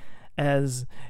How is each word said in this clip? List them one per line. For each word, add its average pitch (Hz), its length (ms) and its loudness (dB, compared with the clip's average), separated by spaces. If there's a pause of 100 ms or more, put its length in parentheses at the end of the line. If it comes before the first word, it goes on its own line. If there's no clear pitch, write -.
(380)
as, 139 480 2 (240)